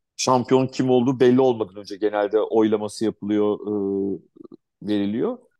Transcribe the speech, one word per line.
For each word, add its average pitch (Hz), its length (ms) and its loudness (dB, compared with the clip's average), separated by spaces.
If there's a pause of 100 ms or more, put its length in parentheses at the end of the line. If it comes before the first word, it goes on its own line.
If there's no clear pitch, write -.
(160)
şampiyon 131 500 2
kim 131 240 -2
olduğu 127 300 2
belli 127 200 6
olmadan 110 360 0
önce 101 200 -14
genelde 104 440 0
oylaması 110 640 0
yapılıyor, 104 600 -2
e, 104 60 -4 (1120)
veriliyor. 104 560 -2 (220)